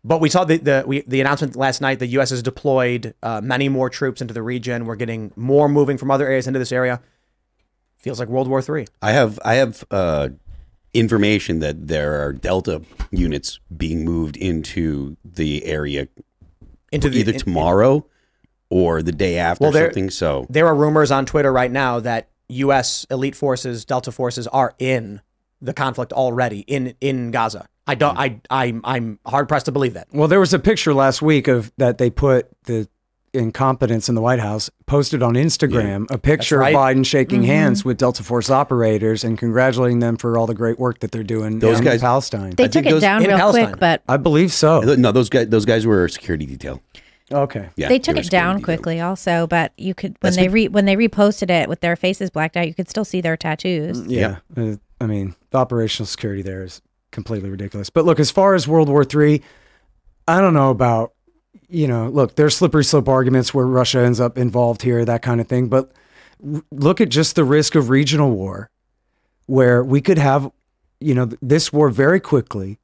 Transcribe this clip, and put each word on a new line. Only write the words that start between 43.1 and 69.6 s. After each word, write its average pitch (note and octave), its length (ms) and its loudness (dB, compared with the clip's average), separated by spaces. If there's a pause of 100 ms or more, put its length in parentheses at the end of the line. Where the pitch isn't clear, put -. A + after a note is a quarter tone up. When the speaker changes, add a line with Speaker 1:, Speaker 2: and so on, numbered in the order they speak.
Speaker 1:
In G3 60 2
Speaker 4:
real F#3+ 100 4
Speaker 1:
Palestine. G#3 300 4
Speaker 4:
quick, - 120 -10
but E3+ 280 2
Speaker 3:
I C3 100 2
believe D#3 340 2
so. D#3 280 4
Speaker 2:
No, B2 320 4
those B2 180 2
guys, A#2 180 2
those A2 160 4
guys A2+ 220 2
were F#2 220 4
security D#2 380 -6
detail. C2 360 -12 (500)
Speaker 3:
Okay. C3+ 440 -2
Speaker 2:
Yeah, C#3 120 -4
Speaker 4:
they B3+ 60 4
Speaker 2:
they C4+ 60 2
Speaker 4:
took E4 160 -2
Speaker 2:
were - 40 0
Speaker 4:
it - 40 -8
Speaker 2:
security F3 200 2
Speaker 4:
down F#3 120 0
Speaker 2:
detail. G3 80 -6 (120)
Speaker 4:
quickly E3 240 -6
also, E3+ 460 -2
but E3 320 0
you F#3 160 -6
could, - 160 -8 (100)
when F3+ 140 0
Speaker 2:
That's - 20 0
Speaker 4:
they F#3 120 4
Speaker 2:
be- F#3+ 60 -2
Speaker 4:
re-, A3 140 2
when G3+ 160 2
they G3 120 2
reposted G#3 540 0
it E3 200 2
with E3+ 100 -6
their E3+ 160 -2
faces F#3 320 -4
blacked D#3+ 300 -4
out, F3 100 -2
you F3 60 -10
could F3+ 160 -8
still G#3+ 160 -4
see F#3 160 -4
their D#3+ 160 -2
tattoos. D#3+ 640 -4
Speaker 3:
Mm, E2+ 80 -10
yeah. G#2+ 260 -2 (200)
Speaker 2:
Yeah. A#2 60 -4 (100)
Speaker 3:
Uh, G2+ 40 -8 (240)
I A#2+ 60 -2
mean, G2+ 280 -4 (160)
the C3+ 80 0
operational A#2 480 -2
security G2 360 -8
there F#2+ 200 -10
is F2+ 200 -16 (300)
completely G2+ 360 -8
ridiculous. G2 400 -10
But D#3+ 160 0
look, E3 160 2
as C#3 100 2
far G3 240 4
as C#3+ 140 0
World D#3 220 4
War C#3+ 140 4
Three, D3 380 2 (840)
I E3+ 140 4
don't F3+ 120 4
know C3+ 160 4
about, A#2 440 0 (540)
you D#3 200 0
know, A#2 200 -2
look, C3+ 280 0
there's D3+ 200 2
slippery D#3 280 2
slope C3+ 240 2
arguments C3 460 2
where C3 120 2
Russia B2+ 340 2
ends B2 200 4
up A#2+ 180 0
involved A#2+ 440 0
here, A#2+ 220 2
that A#2 180 0
kind A#2+ 180 0
of A#2 80 -4
thing. B2 200 0
But C3 220 0 (640)
r-, - 160 -6
look D#3 300 0
at G3 80 4
just D3+ 260 0
the E3 100 4
risk D3 300 2
of C#3 140 4
regional C#3+ 420 2
war, F#2+ 400 -6 (760)
where B2 360 4